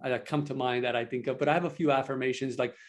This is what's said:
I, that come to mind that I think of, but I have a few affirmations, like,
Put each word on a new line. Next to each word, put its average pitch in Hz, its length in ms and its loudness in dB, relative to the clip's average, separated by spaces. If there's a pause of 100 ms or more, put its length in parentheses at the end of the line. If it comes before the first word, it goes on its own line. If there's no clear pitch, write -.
I, 135 80 -2
that 123 160 -2
come 147 200 0
to 139 80 -6
mind 127 300 0
that 120 100 0
I 117 120 0
think 123 200 -4
of, 131 120 -2
but 143 100 2
I 151 60 4
have 175 100 2
a 165 60 -2
few 147 200 0
affirmations, 131 680 0
like, 123 180 0 (120)